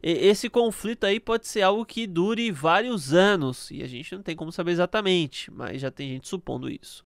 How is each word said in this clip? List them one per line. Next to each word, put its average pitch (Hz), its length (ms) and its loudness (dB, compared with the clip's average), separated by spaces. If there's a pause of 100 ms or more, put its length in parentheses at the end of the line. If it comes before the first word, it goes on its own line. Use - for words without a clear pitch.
e-, 165 280 2
esse 214 200 2
conflito 233 540 0
aí 202 160 2
pode 226 260 -2
ser - 160 -2
algo 202 240 4
que 226 220 -6
dure 208 440 0
vários 175 640 0
anos, 175 560 4
e 143 140 -10
a 135 40 -8
gente 127 280 -12
não 196 80 -14
tem 170 100 -6
como 160 160 -8
saber 170 220 -2
exatamente, 180 800 0
mas 123 300 -8
já 135 100 -4
tem 139 160 -10
gente 131 220 -10
supondo 131 400 -6
isso. - 400 -14